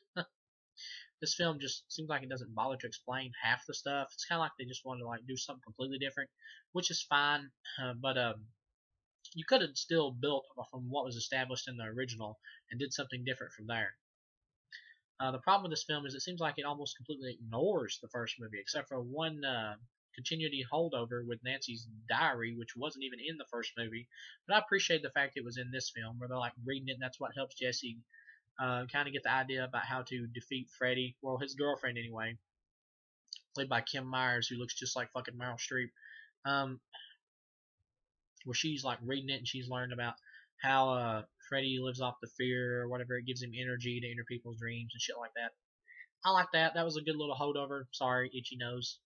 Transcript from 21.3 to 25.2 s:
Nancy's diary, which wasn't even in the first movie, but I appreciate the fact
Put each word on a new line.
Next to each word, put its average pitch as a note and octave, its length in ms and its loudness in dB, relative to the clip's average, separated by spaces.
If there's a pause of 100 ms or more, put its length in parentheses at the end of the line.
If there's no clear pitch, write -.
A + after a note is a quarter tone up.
Nancy's A#2+ 440 -4 (220)
diary, A#2 480 4
which A#2 180 -8
wasn't C3+ 300 -4
even B2 140 -8
in D#3 180 -6
the C3+ 140 -10
first A#2 260 -4
movie, A#2 300 -4 (400)
but - 80 4
I G#3+ 40 8
appreciate F#3+ 440 4
the D3 80 -4
fact C#3 260 2